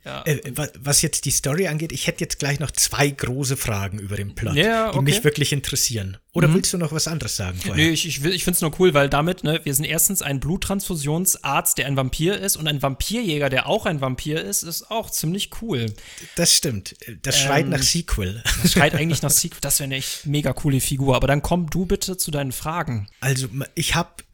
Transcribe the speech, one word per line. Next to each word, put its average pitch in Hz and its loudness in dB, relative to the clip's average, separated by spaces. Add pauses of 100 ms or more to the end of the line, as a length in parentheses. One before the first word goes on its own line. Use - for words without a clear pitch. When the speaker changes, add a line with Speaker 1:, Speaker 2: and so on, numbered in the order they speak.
Speaker 1:
Ja. 135 -10
Speaker 2:
Äh, 135 -2
wa-, 147 -4 (100)
was 135 2
jetzt - -2
die 139 0
Story 160 0
angeht, 156 -4
ich - -4
hätte 175 -2
jetzt - -6
gleich 143 0
noch 131 -2
zwei - 2
große 131 -2
Fragen 98 -4
über 101 -6
den 101 -6
Plot, - -2
Speaker 1:
Ja, 220 4
Speaker 2:
die 147 0
Speaker 1:
okay. 135 2
Speaker 2:
mich 170 4
wirklich - 2
interessieren. 110 -2 (160)
Oder 160 6
Speaker 1:
Mhm. 156 6
Speaker 2:
willst - 2
du 180 -2
noch 156 -2
was 156 -2
anderes 139 -4
sagen 92 -4
vorher? 104 2
Speaker 1:
Nee, 165 6
ich, 156 0
ich 135 -6
will, 180 0
ich 175 -4
find's 180 2
nur 156 -2
cool, 185 8
weil 143 6
damit, 151 0
ne, 156 0
wir 143 -2
sind 151 0
erstens 165 0
ein 139 -2
Bluttransfusionsarzt, 165 -2
der 127 0
ein 139 0
Vampir 156 0
ist 190 -2
und 156 -4
ein 147 0
Vampirjäger, 147 0
der - 0
auch 202 0
ein 156 0
Vampir 151 -4
ist, 196 -4
ist - -10
auch 220 -4
ziemlich 180 -2 (120)
cool. 139 -2 (480)
Speaker 2:
Das 170 4
stimmt. 113 -2 (260)
Das 131 2
schreit 139 4
Speaker 1:
Ähm, 180 -2
Speaker 2:
nach 139 2
Sequel. 113 0 (200)
Speaker 1:
das - 4
schreit 160 6
eigentlich 156 0
nach 143 0
Sequel. - 0
Das 139 0
wäre 143 -4
eine 135 -4
echt - -6
mega 147 0
coole 135 2
Figur. 135 2
Aber 131 4
dann 139 4
komm 170 0
du 180 0
bitte 190 -2
zu - -4
deinen 139 -2
Fragen. 151 -4 (120)
Speaker 2:
Also, 131 0
ma-, 135 -6
ich - 0
hab - -2 (100)